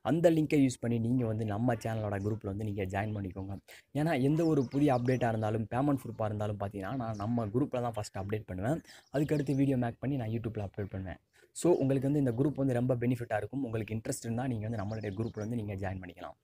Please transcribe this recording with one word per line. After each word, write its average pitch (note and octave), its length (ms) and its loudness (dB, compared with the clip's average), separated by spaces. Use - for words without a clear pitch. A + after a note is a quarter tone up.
அந்த E3 280 4
லிங்கை D#3 360 6
யூஸ் B2 140 0
பண்ணி A#2 200 0
நீங்க A#2+ 260 2
வந்து A2 200 0
நம்ம A2+ 280 0
சேனலோட G#2+ 520 -2
குரூப்ல G#2 200 -2
வந்து G2+ 180 -4
நீங்க G2+ 200 -2
ஜாயின் G2+ 320 -2
பண்ணிக்கோங்க. G2 420 -6
ஏன்னா, D3 280 0
எந்த D#3 240 4
ஒரு C#3+ 240 4
புதிய C#3+ 240 4
அப்டேட்டா B2 340 2
இருந்தாலும், A2 420 0
பேமெண்ட் C3+ 340 2
ப்ரூஃபா A2 220 -4
இருந்தாலும் G#2 340 -2
பார்த்தீங்கன்னா, G2+ 360 -4
நான் A2+ 200 -4
நம்ம A2+ 300 0
குரூப்ல B2 360 0
தான் A#2+ 100 0
ஃபர்ஸ்ட் - 260 -6
அப்டேட் G2+ 280 -4
பண்ணுவேன். G2+ 360 -2
அதுக்கடுத்து D3 420 0
வீடியோ C3+ 220 4
மேக் A#2+ 220 -2
பண்ணி C#3 160 -2
நான் A2+ 140 -2
YouTube-ல A2 380 -2
அப்லோட் G2 280 -6
பண்ணுவேன். F#2+ 240 -8
So, E3+ 220 4
உங்களுக்கு C3+ 380 2
வந்து D3 140 2
இந்த B2 180 2
குரூப் C#3+ 120 2
வந்து C3+ 180 2
ரொம்ப B2 220 2
பெனிஃபிட்டா A#2+ 420 0
இருக்கும். B2+ 260 0
உங்களுக்கு A2 320 -2
இன்ட்ரெஸ்ட் A#2+ 280 -4
இருந்தா, A#2 240 0
நீங்க A2+ 220 -2
வந்து A2 140 -2
நம்மளுடைய G#2+ 300 -4
குரூப்ல A2 240 -2
வந்து G#2+ 180 -4
நீங்க G#2 180 -4
ஜாயின் F#2+ 300 -4
பண்ணிக்கலாம். F2 400 -12